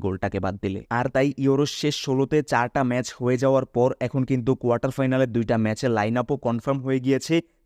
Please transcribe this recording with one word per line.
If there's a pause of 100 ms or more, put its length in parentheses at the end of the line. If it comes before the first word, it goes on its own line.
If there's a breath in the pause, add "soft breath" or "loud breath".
গোলটাকে
বাদ (100)
দিলে। (180)
আর
তাই (160)
ইউরোর (100)
শেষ (100)
ষোলোতে (120)
চারটা (100)
ম্যাচ (140)
হয়ে
যাওয়ার (100)
পর (180)
এখন
কিন্তু (120)
কোয়ার্টার
ফাইনালের
দুইটা
ম্যাচের
লাইন
আপও (100)
কনফার্ম
হয়ে
গিয়েছে, (320 soft breath)